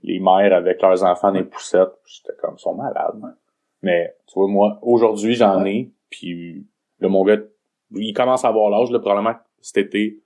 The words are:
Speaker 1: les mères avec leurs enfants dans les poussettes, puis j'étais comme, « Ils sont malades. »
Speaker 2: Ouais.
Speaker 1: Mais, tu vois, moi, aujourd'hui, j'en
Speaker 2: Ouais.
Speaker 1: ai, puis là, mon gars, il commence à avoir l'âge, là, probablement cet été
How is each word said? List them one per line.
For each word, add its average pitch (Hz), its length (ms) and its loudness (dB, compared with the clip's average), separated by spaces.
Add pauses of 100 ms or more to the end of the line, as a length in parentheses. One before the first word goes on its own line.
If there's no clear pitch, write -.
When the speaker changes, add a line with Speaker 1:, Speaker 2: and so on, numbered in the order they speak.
Speaker 1:
les 95 160 -6
mères 95 340 4
avec 90 280 0
leurs 92 220 4
enfants 92 280 2
dans 95 80 0
les 92 40 -2
poussettes, - 460 -2 (140)
puis - 180 -20
j'étais - 180 -16
comme, « - 180 -8
Ils - 40 -20
sont - 140 -6
malades. » - 480 -6
Speaker 2:
Ouais. 247 60 -16 (520)
Speaker 1:
Mais, 87 340 -2 (120)
tu - 80 -20
vois, 98 120 2
moi, 101 360 2
aujourd'hui, 113 500 2
j'en 98 300 2
Speaker 2:
Ouais. 98 80 -2
Speaker 1:
ai, 127 200 -4 (200)
puis 85 540 -14 (340)
là, 95 100 -2
mon 95 160 2
gars, 107 120 4 (580)
il 104 180 -8
commence 127 320 0
à 117 40 4
avoir 107 200 2
l'âge, 117 220 0
là, 120 80 0
probablement 101 340 -4 (260)
cet - 180 -6 (100)
été 107 380 -4